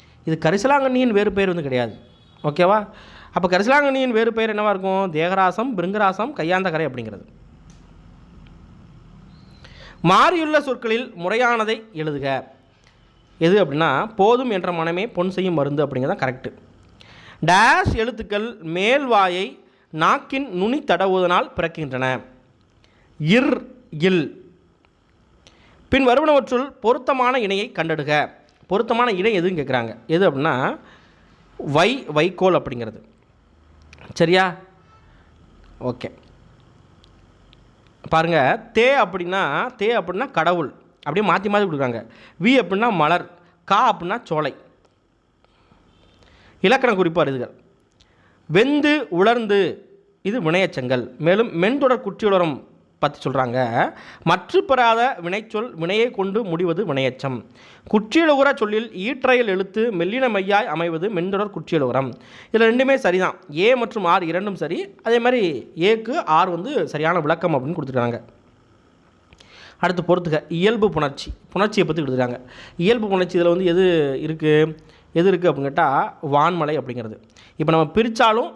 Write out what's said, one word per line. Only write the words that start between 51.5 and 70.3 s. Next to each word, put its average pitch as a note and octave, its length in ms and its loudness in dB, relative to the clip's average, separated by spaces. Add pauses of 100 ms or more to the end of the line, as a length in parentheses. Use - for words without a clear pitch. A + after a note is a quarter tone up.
மென்தொடர் C4 400 2
குற்றியுலரம் F#3+ 600 0 (360)
பத்தி D3 300 -4
சொல்றாங்க. B2+ 640 0 (300)
மற்று F#3+ 400 0
பெறாத A#3+ 580 2
வினைச்சொல் G#3 520 -8
வினையை G3+ 380 -2
கொண்டு G3 320 -2
முடிவது E3 500 -2
வினையச்சம். C3 520 -4 (440)
குற்றியலுகர C#4 640 2
சொல்லில் A3 380 -2
ஈற்றையல் B3 540 0
எழுத்து G3 440 -2
மெல்லின G#3 380 -2
மையாய் G3+ 360 0
அமைவது E3 440 -4
மென்தொடர் G3 400 -4
குற்றியலுகரம். C3+ 640 -2 (380)
இதுல A3 60 0
ரெண்டுமே B3 380 4
சரிதான். F#3 400 0 (200)
ஏ G#3+ 200 4
மற்றும் A3 280 -4
ஆர் F3+ 200 2
இரண்டும் F#3 320 -4
சரி. F3 480 -8
அதே A#3 160 2
மாதிரி A3 560 0
ஏக்கு A3 500 0
ஆர் E3+ 240 4
வந்து F3+ 380 -4
சரியான D#3+ 320 -2
விளக்கம் E3 340 0
அப்படின்னு C#3+ 240 -4
கொடுத்துருக்காங்க. B2 440 -2 (1600)
அடுத்து F3 380 0
பொறுத்துக. D#3+ 340 -2